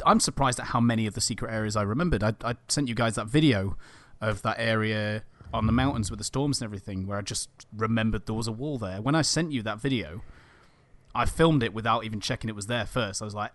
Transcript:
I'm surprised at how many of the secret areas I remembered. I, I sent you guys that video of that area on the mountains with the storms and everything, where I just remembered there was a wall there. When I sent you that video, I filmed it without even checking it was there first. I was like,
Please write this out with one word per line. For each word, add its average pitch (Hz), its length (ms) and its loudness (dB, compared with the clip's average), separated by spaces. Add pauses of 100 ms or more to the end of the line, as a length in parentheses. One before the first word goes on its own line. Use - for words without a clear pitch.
I'm 208 140 6
surprised 135 400 0
at 117 80 -8
how 123 140 0
many 113 260 4
of 101 60 -4
the 98 80 -4
secret 117 300 -4
areas 107 240 -2
I 107 80 2
remembered. 117 400 0
I, 110 100 2 (100)
I 117 120 -2 (120)
sent 143 220 0
you 117 60 -2
guys 117 200 2
that 107 120 -4
video 110 500 4 (420)
of 107 240 -2
that 110 160 -2
area 107 640 0 (300)
on 113 140 0
the 120 60 6
mountains 127 380 2
with 110 80 -8
the 110 60 -10
storms 139 360 -2
and 123 40 -6
everything, 98 420 -8
where 101 100 -4
I 104 40 -4
just - 280 -6 (260)
remembered 110 500 0
there 110 100 -2
was 110 120 -2
a 117 60 -4
wall 139 240 -6
there. 98 240 -6
When 135 140 2
I 160 60 4
sent 160 300 0
you 131 120 -2
that 107 180 -4
video, 110 400 -2 (920)
I 120 100 2
filmed 160 380 4
it 104 100 -2
without 113 320 0
even 110 160 -6
checking 117 280 -4
it 110 60 -6
was 104 120 -10
there 117 180 -2
first. 104 360 -4
I 110 40 -8
was 104 100 -8
like, 107 200 -6